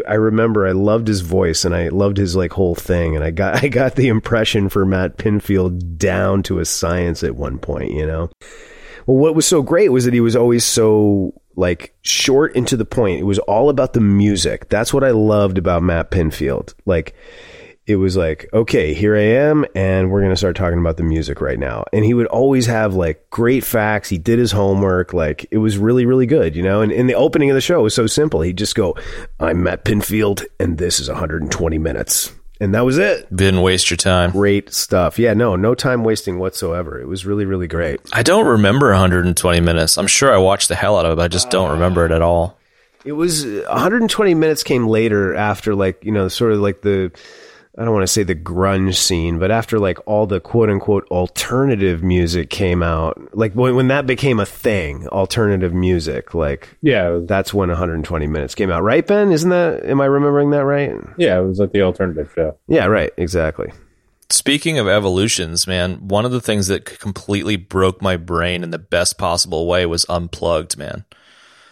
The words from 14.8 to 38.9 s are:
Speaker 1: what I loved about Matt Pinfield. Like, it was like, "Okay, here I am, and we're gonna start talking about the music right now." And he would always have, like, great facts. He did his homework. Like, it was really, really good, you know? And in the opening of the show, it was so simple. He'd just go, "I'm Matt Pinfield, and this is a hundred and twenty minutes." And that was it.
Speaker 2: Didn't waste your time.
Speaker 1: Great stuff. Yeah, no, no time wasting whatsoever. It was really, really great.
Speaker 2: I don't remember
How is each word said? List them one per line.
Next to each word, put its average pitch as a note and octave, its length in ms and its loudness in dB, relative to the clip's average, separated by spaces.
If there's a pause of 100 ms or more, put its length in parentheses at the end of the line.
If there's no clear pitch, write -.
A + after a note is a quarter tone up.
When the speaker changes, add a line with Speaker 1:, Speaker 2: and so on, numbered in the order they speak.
Speaker 1:
what C#3 100 2
I C3+ 60 4
loved G#2 480 2
about F2 240 0
Matt E2 300 -2
Pinfield. D#2 640 -2 (100)
Like, E2+ 300 -2 (720)
it G#2 80 2
was F#2 200 2
like, D#2+ 380 -2
"Okay, F#2 400 0
here G#2 220 2
I G#2 60 4
am, C#3+ 520 4
and F#2+ 380 0
we're G2+ 100 2
gonna F#2+ 140 2
start F2+ 200 0
talking F2 220 0
about E2 200 0
the E2+ 60 -2
music D#2+ 380 -2
right C2+ 160 -4
now." A#1+ 340 -6
And G#2+ 140 2
he A#2 80 4
would A#2 140 2
always B2+ 400 2
have, A2 260 0
like, E2+ 380 -4
great A#2+ 320 2
facts. G#2+ 460 -2
He F2+ 100 -2
did A#2 180 0
his A#2+ 140 2
homework. G2 600 2
Like, D#2 380 -2
it G#2+ 80 -2
was G#2+ 220 0
really, A#2+ 260 2
really B2+ 220 4
good, A2 280 2
you E2+ 60 -4
know? G2 200 2
And G#2+ 100 2
in B2+ 160 2
the B2+ 80 2
opening C#3+ 340 2
of C3+ 60 2
the C3+ 60 2
show, F3 180 0
it A#2 40 4
was G#2+ 120 0
so A2 100 2
simple. D3 360 0
He'd F2+ 180 -4
just G#2 160 -4
go, F#2 200 -2 (440)
"I'm E2+ 240 -2
Matt F2+ 220 -4
Pinfield, G#2 600 -2 (140)
and E2+ 180 -2
this F2 220 -2
is C2 100 -8
a - 60 -8
hundred D#2+ 260 -6
and C#2+ 100 -6
twenty D#2+ 280 -2
minutes." - 520 -4 (300)
And G2 140 0
that B2 100 2
was C3 140 2
it. F#3+ 360 -2
Speaker 2:
Didn't F#2+ 260 4
waste F#2 280 2
your F2 80 -2
time. F2+ 340 2
Speaker 1:
Great G2+ 400 2
stuff. - 460 0
Yeah, A2+ 160 2
no, A2 220 2
no G#2 180 2
time B2 300 -2
wasting G#2 340 -2
whatsoever. F2 640 -6
It B1+ 60 -12
was F#2 180 -8
really, G2+ 200 -2
really F#2 220 -2
great. D#2+ 340 -4 (120)
Speaker 2:
I - 80 0
don't F#3+ 240 2
remember A#2 460 4